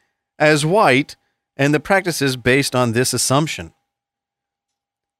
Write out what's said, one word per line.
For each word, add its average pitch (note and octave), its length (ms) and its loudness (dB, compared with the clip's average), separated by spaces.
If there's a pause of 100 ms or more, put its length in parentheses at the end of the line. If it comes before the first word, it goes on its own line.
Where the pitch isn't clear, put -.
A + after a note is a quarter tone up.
(400)
as D3+ 260 2
white D#3 500 2 (400)
and C#3+ 180 0
the D3+ 60 0
practices D#3+ 560 -2
based B2+ 400 0
on B2 180 0
this B2 200 -2
assumption. C3 600 -2 (1500)